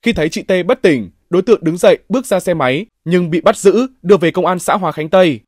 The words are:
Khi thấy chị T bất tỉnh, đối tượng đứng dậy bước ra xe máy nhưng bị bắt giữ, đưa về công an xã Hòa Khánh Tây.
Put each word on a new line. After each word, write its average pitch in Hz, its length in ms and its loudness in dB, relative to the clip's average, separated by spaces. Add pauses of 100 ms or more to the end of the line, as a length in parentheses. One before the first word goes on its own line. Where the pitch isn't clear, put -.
Khi 233 120 0
thấy 165 160 -2
chị - 140 -8
T - 80 -6 (160)
bất - 140 -2
tỉnh, 123 300 0 (180)
đối 175 120 0
tượng 208 220 2
đứng 165 140 -2
dậy 180 200 4 (120)
bước 247 160 -2
ra 190 140 -2
xe 180 140 -4
máy 147 320 -2 (200)
nhưng 175 240 0
bị 170 120 -2
bắt - 160 2
giữ, 208 300 2 (140)
đưa 185 160 4
về 160 140 0
công 180 140 -4
an 180 140 -2
xã - 160 -2
Hòa 185 160 -4
Khánh 156 180 -8
Tây. 175 380 2